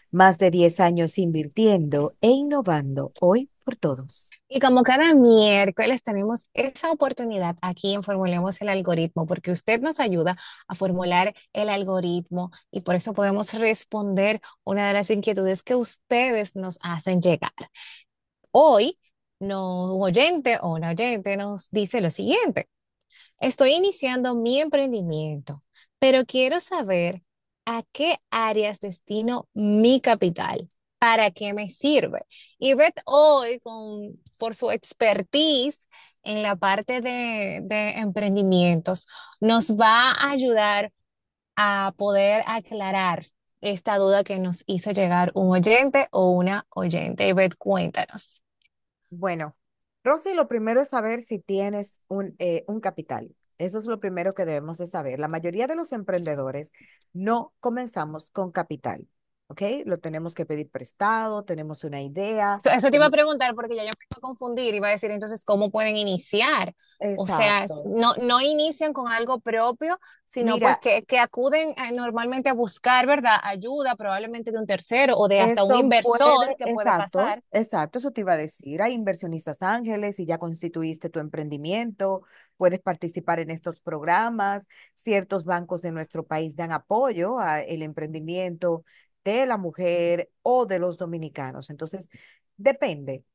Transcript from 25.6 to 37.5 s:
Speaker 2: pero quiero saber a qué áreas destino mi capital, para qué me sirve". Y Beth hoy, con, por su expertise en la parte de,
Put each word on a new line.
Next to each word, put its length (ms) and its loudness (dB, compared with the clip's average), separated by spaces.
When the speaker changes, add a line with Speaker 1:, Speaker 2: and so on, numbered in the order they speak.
Speaker 2:
pero 280 4
quiero 340 0
saber 600 -2
a 260 -6
qué 260 -2
áreas 500 -2
destino 760 -6
mi 480 4
capital, 680 0
para 320 4
qué 220 -8
me 160 -6
sirve". 560 0
Y 160 4
Beth 300 2
hoy, 540 6
con, 600 -14
por 180 -6
su 160 -2
expertise 1160 0
en 200 -6
la 120 -2
parte 460 -2
de, 640 -6